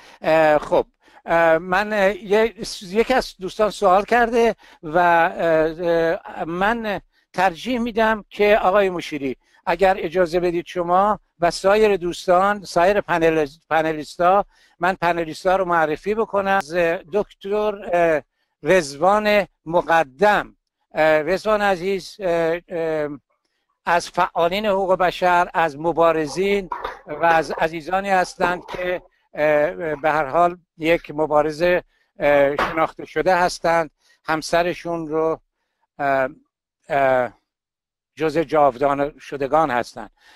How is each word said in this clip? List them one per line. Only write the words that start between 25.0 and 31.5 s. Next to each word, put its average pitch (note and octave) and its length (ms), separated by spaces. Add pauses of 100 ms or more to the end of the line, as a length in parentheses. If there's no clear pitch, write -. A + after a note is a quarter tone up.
از E3 240
مبارزین E3 880 (380)
و D3+ 180
از E3 260
عزیزانی F3 600
هستند F3+ 560
که، F3+ 360 (320)
اه، D3+ 360 (240)
به D3 160
هر D3+ 140
حال E3+ 320 (220)
یک D#3+ 320
مبارز، D3+ 520